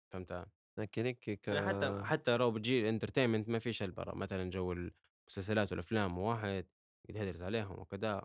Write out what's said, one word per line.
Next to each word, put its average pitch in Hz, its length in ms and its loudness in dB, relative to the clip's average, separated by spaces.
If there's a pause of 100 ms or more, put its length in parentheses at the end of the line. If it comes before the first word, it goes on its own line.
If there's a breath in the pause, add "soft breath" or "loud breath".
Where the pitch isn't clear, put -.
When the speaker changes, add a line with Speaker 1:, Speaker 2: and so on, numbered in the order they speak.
(120)
Speaker 1:
فهمت؟ 92 340 -6 (320)
Speaker 2:
لكن 110 260 -2
هيك 123 140 0 (120)
ك- 101 180 -4
Speaker 1:
أنا 101 200 2
حتى، 98 360 0
حتى 127 320 2
لو 120 140 4
بتجي 113 300 2
الانترتينمنت 110 680 2
ما 117 100 2
فيش 113 240 -2
هلبة. 92 220 -4 (100)
مثلا 92 360 -2
جو 90 220 0
المسلسلات 95 1000 -2
والأفلام 92 460 0
واحد 101 480 0 (420)
يتهدرس 98 340 -4
عليهم 101 380 -4
وكذا. 98 440 -2